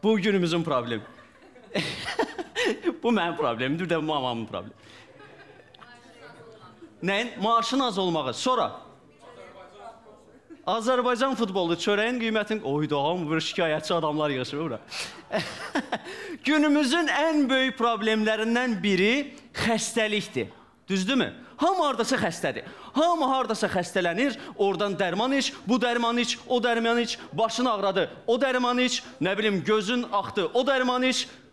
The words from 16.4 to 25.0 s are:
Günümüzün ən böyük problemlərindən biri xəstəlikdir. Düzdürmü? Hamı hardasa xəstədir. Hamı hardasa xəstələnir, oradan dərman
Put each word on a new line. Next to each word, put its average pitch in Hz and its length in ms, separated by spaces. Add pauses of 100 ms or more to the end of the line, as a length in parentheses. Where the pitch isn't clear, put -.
Günümüzün 294 640
ən 294 420
böyük 262 300
problemlərindən 220 1040
biri 208 520 (180)
xəstəlikdir. 214 960 (400)
Düzdürmü? 190 440 (240)
Hamı 359 260
hardasa 247 320
xəstədir. 170 480 (300)
Hamı 330 320
hardasa 247 420
xəstələnir, 185 720 (180)
oradan 196 400
dərman 202 400